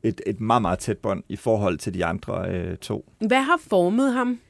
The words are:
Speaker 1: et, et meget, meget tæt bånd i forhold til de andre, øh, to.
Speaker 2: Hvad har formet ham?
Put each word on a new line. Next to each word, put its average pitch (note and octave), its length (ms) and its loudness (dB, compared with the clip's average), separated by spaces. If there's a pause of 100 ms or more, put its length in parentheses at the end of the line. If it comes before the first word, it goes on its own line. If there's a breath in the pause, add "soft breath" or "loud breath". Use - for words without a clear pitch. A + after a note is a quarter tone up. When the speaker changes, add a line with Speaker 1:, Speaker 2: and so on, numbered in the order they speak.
Speaker 1:
et, A2 220 -2
et A2 160 -2
meget, A2+ 200 4
meget F#2 180 2
tæt G#2+ 180 -4
bånd G2 320 -4
i - 60 -4
forhold G#2 420 2
til F2+ 160 -6
de F2 120 0
andre, F2+ 440 -4
øh, F2+ 280 -4
to. - 280 -6 (220)
Speaker 2:
Hvad C4 140 2
har D#4+ 180 2 (100)
formet A3 440 4
ham? B3 260 -2 (100)